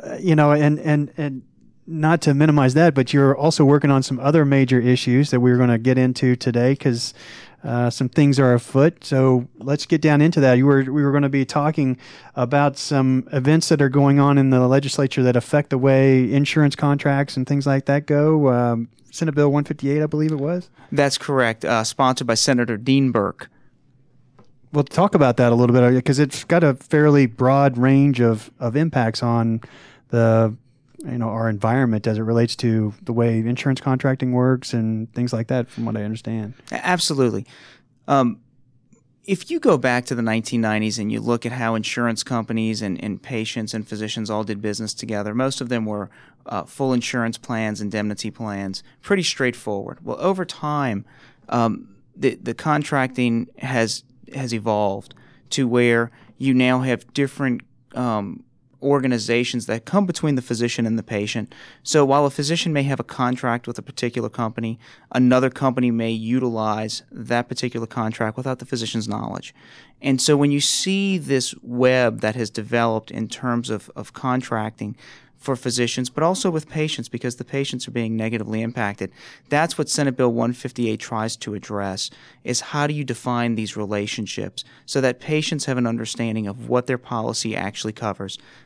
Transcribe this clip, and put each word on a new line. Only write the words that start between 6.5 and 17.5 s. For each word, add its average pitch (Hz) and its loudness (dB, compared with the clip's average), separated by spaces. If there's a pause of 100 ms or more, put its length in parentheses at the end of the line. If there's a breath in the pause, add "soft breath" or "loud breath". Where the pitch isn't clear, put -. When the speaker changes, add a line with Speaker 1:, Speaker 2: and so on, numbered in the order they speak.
Speaker 1:
'cause, 120 -2 (500 loud breath)
uh, 120 -2
some 127 -4
things 143 4
are 127 6
afoot. 135 2
So 131 2 (100)
let's 139 -4
get 160 0
down 147 4
into 160 4
that. 131 6
You 127 4
were, 139 6
we 143 -2
were 139 2
gonna 143 2
be 135 0
talking 143 0 (380 loud breath)
about 139 0
some 131 0
events 151 2
that 147 4
are 135 4
going 139 6
on 143 6
in 135 4
the 127 4
legislature 135 2
that 123 4
affect 143 0
the 139 -2
way 131 4
insurance 143 2
contracts 143 0
and 131 -4
things 139 -2